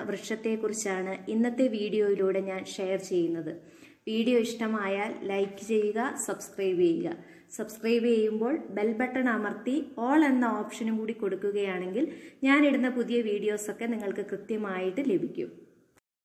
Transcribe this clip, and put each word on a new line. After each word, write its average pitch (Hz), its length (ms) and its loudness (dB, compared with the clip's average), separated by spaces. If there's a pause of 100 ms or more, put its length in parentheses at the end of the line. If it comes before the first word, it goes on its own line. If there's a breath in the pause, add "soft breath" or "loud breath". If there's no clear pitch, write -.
വൃക്ഷത്തെക്കുറിച്ചാണ് 208 1120 -2 (140)
ഇന്നത്തെ 240 400 2
വീഡിയോയിലൂടെ 202 760 2
ഞാൻ 190 240 -6
ഷെയർ 190 360 -2
ചെയ്യുന്നത്. 170 500 0 (540 loud breath)
വീഡിയോ 233 340 2
ഇഷ്ടമായാൽ 220 720 -2 (120)
ലൈക്ക് 196 420 -2
ചെയ്യുക, 214 340 2 (180)
സബ്സ്ക്രൈബ് 185 640 -2
ചെയ്യുക. 170 300 4 (400 loud breath)
സബ്സ്ക്രൈബ് 226 560 0
ചെയ്യുമ്പോൾ 220 460 2 (160)
ബെൽ 208 240 0
ബട്ടൺ 254 360 0
അമർത്തി 214 460 -2 (220)
all 277 260 6
എന്ന 254 300 4
ഓപ്ഷനും 220 440 -2
കൂടി 220 160 -4
കൊടുക്കുകയാണെങ്കിൽ 196 920 -2 (380 loud breath)
ഞാനിടുന്ന 269 460 6
പുതിയ 240 320 0
വീഡിയോസൊക്കെ 208 680 -2
നിങ്ങൾക്ക് 208 380 -4
കൃത്യമായിട്ട് 190 800 -4
ലഭിക്കും. 165 460 -2 (720)